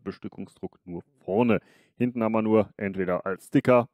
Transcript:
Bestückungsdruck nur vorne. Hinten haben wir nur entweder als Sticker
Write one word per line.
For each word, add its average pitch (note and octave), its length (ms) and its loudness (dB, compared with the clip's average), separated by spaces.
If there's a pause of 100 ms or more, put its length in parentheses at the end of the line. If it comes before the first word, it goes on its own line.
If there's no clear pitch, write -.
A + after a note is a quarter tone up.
Bestückungsdruck - 800 -12
nur F2 160 -10 (240)
vorne. G#2 340 2 (380)
Hinten B2 260 -4
haben A2 80 -2
wir A2 100 0
nur A2 360 2
entweder F#2+ 480 -4
als F#2+ 220 -8
Sticker B2+ 460 4